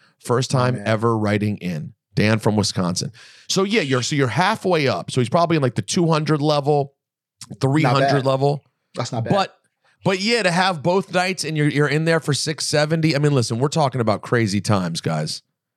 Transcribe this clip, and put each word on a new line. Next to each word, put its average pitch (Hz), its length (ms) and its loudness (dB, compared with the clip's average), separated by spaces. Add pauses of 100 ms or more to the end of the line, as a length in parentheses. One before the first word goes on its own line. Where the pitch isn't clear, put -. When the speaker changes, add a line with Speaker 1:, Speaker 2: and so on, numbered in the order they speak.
(180)
Speaker 1:
First 123 320 -2
time 127 240 0
Speaker 2:
Man. 104 120 -8
Speaker 1:
ever 113 300 0
writing 104 420 0
in. 82 360 -8 (200)
Dan 110 240 2
from 107 180 0
Wisconsin. 90 540 -2 (380)
So 190 160 0
yeah, 208 160 0
you're, 131 220 0
so 156 120 -4
you're 135 140 2
halfway 175 580 0
up. 101 240 -2
So 131 120 0
he's 110 80 -4
probably 165 260 2
in, 147 60 0
like, 127 140 0
the - 60 -2
two 175 260 0
hundred 151 340 0
level, 143 520 0 (680)
three 139 240 2
hundred 131 160 2
Speaker 2:
Not 139 160 2
bad. 131 100 0
Speaker 1:
level. 135 380 0 (300)
Speaker 2:
That's 120 180 -8
not 117 120 -4
bad. - 80 0
Speaker 1:
But, 196 260 -2 (460)
but 185 160 0
yeah, 226 220 0
to 185 80 2
have 175 320 0
both 175 320 0
nights 180 300 -2
and 156 120 -4
you're, 147 120 2
you're 139 200 2
in 156 160 0
there 165 160 2
for 151 140 -2
six - 320 -4
seventy. 156 500 0
I - 40 0
mean, 147 120 2
listen, 120 280 0
we're 143 80 2
talking 139 320 0
about 107 220 0
crazy 107 380 0
times, 90 400 0
guys. 78 420 -4 (340)